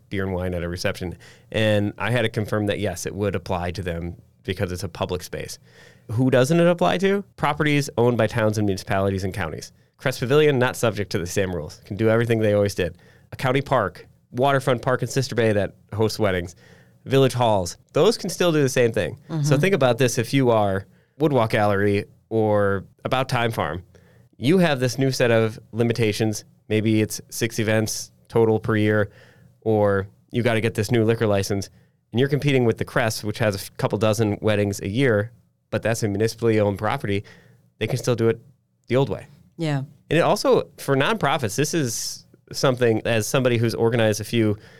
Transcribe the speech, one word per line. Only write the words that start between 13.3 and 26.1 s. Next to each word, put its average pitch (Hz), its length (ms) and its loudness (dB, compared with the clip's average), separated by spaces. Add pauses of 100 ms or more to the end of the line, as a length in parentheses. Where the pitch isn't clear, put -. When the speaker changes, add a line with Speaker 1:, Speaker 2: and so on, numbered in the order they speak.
Speaker 1:
A - 40 -14
county 131 260 0
park, 107 440 -2 (260)
waterfront 131 500 0
park 127 200 0
in 120 60 -4
Sister 127 260 -4
Bay 113 180 2
that 101 220 -2 (200)
hosts 107 240 0
weddings. 92 380 -2 (480)
Village 131 300 2
halls. 107 420 0 (160)
Those 190 260 4
can 202 120 -8
still 175 220 0
do 151 100 2
the 131 60 2
same 120 240 2
thing. 107 260 -2 (100)
So 156 60 -8
Speaker 2:
Mm-hmm. 147 260 2
Speaker 1:
think 151 140 2
about 127 240 2
this 127 200 0
if 117 160 -2
you 131 160 4
are 101 360 2 (340)
Woodwalk 135 300 2
Gallery 104 560 2 (220)
or 104 560 2 (200)
About 127 240 -2
Time 120 240 0
Farm. 78 300 -4 (540)
You 143 220 2
have 151 220 2
this 123 180 -2
new 135 120 2
set 127 200 2
of 113 280 2 (140)
limitations. 110 720 0 (240)